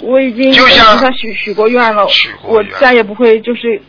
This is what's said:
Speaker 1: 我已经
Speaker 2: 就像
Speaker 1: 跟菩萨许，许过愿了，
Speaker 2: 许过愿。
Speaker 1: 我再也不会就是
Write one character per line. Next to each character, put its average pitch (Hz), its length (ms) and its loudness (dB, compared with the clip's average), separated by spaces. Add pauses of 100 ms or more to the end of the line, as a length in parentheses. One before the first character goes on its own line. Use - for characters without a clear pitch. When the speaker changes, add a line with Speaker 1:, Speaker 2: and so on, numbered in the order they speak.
Speaker 1:
我 254 200 0
已 262 120 -2
经 262 200 0
Speaker 2:
就 262 160 4
像 226 280 4
Speaker 1:
跟 - 20 -
菩 269 60 -2
萨 262 80 0
许， 220 220 -8
许 208 180 -8
过 214 160 0
愿 240 260 0
了， 202 140 0
Speaker 2:
许 - 240 -2 (100)
过 214 200 0
愿。 202 100 -10
Speaker 1:
我 - 80 -10
再 254 140 4
也 233 80 4
不 208 120 -8
会 226 260 2
就 233 140 -6
是 226 340 -6